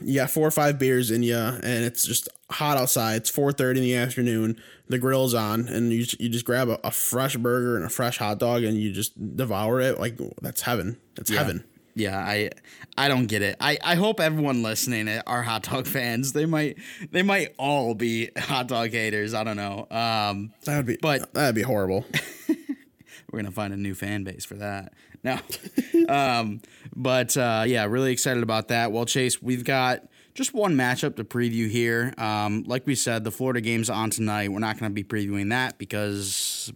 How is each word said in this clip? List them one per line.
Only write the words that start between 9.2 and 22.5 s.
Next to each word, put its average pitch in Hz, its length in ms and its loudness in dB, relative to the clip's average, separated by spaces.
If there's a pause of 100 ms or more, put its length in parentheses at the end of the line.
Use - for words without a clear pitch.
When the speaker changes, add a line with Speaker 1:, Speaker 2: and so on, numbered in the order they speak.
Speaker 1:
devour 110 440 0
it. 131 180 2
Like, 113 220 -4 (200)
that's - 220 -6
heaven. 117 340 0 (200)
That's - 120 -6
Speaker 2:
Yeah. 107 100 2
Speaker 1:
heaven. 87 260 -2 (320)
Speaker 2:
Yeah, 98 200 -2
I, 104 340 0 (460)
I 139 120 4
don't 127 180 4
get 101 160 2
it. 101 160 2
I, 143 240 2
I 175 140 2
hope 214 240 4
everyone 151 420 2
listening 110 460 0
are 117 340 -2
hot 113 220 -2
dog 131 240 -4
fans. 123 460 -2
They 151 120 2
might, 151 300 0 (340)
they 180 120 2
might 196 360 2
all 135 360 0
be 113 440 -2
hot 127 300 -2
dog 117 220 0
haters. 107 440 -2
I 110 80 -2
don't 110 140 -4
know. 101 340 -6
Um, 110 600 -2 (140)
Speaker 1:
That 147 100 0
would 135 100 0
be, 117 160 -2
Speaker 2:
but 147 320 0
Speaker 1:
that'd 127 220 4
be 104 60 2
horrible. 104 420 0 (420)
Speaker 2:
<laughs> - 20 -4 (840)